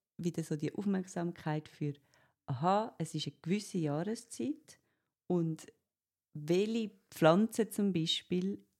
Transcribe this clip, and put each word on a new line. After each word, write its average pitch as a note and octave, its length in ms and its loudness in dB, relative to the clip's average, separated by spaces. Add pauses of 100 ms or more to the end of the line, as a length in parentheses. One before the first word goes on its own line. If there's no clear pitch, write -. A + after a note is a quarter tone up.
(180)
wieder E3 240 -2
so D#3 140 -4
die - 180 -4
Aufmerksamkeit F3 960 -2
für, D3 260 -4 (520)
aha, F#3 520 0
es D#3+ 160 -6
ist D#3 140 -4
eine - 120 -10
gewisse G3+ 380 -2
Jahreszeit G3 1000 -4 (500)
und E3 380 0 (680)
welche G#3 560 0 (200)
Pflanze F#3+ 580 6
zum G3+ 240 0
Beispiel F3+ 720 -2 (160)